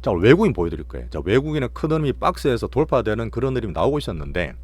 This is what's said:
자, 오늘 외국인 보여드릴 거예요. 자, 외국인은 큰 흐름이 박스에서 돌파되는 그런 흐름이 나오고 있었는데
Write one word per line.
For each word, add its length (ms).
자, 100
오늘 120
외국인 300
보여드릴 340
거예요. 220
자, 140
외국인은 500
큰 180
흐름이 220
박스에서 540
돌파되는 640
그런 240
흐름이 180
나오고 260
있었는데 540